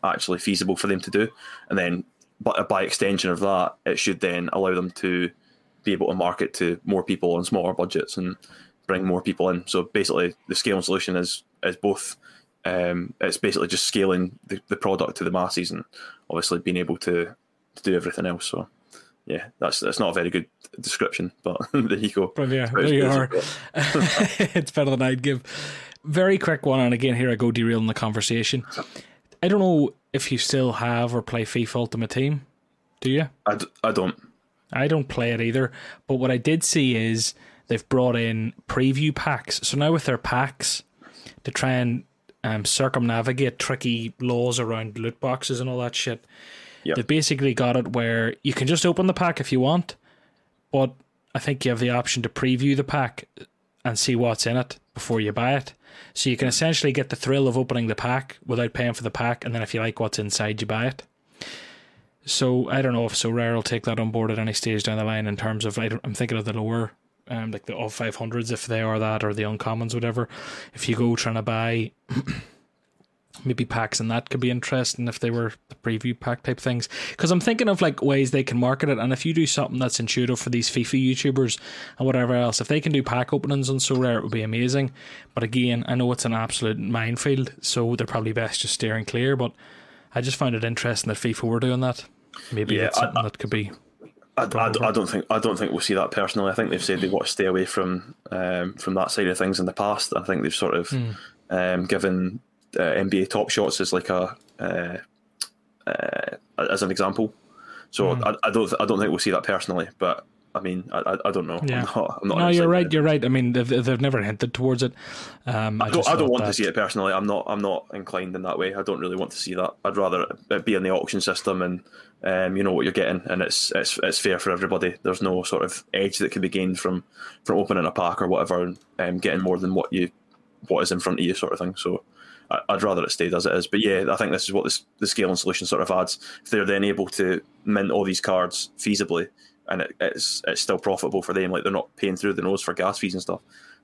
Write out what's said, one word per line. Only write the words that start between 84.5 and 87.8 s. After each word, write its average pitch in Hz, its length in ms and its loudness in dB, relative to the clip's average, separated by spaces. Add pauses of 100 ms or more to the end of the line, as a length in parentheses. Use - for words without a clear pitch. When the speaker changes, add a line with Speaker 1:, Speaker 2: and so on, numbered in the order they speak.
Speaker 2:
But 117 100 -2
again, 120 440 2
I 123 80 0
know 123 160 4
it's 123 140 -2
an 117 80 0
absolute 113 440 0
minefield, 120 840 0
so 120 340 0